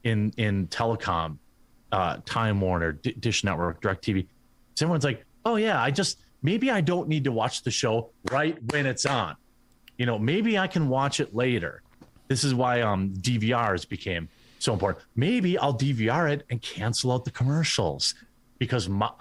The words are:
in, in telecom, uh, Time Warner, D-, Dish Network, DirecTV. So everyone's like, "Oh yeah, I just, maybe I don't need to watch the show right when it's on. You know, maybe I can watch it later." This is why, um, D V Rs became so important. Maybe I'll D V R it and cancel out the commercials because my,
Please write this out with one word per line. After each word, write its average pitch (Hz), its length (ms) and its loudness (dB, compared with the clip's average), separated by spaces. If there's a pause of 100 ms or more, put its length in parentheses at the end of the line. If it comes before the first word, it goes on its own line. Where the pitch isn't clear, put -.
in, 107 320 2
in 98 300 0
telecom, 85 720 -2 (520)
uh, 92 360 0
Time 110 340 0
Warner, 87 320 0
D-, 92 200 -6
Dish 110 320 -2
Network, 87 360 -2
DirecTV. 95 460 0 (480)
So 151 100 0
everyone's 160 200 0
like, 131 200 -2 (220)
"Oh 233 100 0
yeah, 208 260 0
I 135 80 2
just, 160 280 -2 (240)
maybe 226 280 2
I 208 120 2
don't 175 260 0
need 156 160 0
to 139 80 0
watch 113 300 -2
the 123 80 -2
show 117 400 0 (200)
right 156 280 0 (120)
when 147 140 0
it's 127 220 -2
on. 110 300 -2 (600)
You 123 80 0
know, 117 140 0
maybe 202 400 2
I 190 80 0
can 165 240 0
watch 135 280 0
it - 160 -2
later." 117 460 0 (480)
This 135 160 0
is 135 100 2
why, 123 280 2
um, 98 320 0
D 113 240 0
V 110 160 2
Rs 104 320 2
became 87 420 -6 (300)
so 117 160 0
important. - 280 0 (140)
Maybe 185 400 2
I'll 143 160 2
D 135 200 0
V 113 180 2
R 156 180 2
it 143 220 -2
and 120 100 -4
cancel 117 500 -2
out 127 140 0
the 131 60 -8
commercials 123 840 0 (440)
because 117 280 -2
my, 98 240 0 (100)